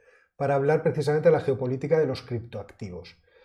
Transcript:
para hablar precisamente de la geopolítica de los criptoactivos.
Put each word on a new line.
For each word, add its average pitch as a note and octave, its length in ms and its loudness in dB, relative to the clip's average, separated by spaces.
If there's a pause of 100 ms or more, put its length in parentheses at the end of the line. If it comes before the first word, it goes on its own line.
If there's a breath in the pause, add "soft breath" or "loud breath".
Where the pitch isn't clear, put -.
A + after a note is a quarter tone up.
(380 soft breath)
para C#3 180 0
hablar D3 260 2
precisamente D3+ 480 2
de D#3 40 8
la - 80 2
geopolítica C3+ 580 0
de D3+ 80 2
los C3 160 -6
criptoactivos. G#2+ 920 -12 (280 soft breath)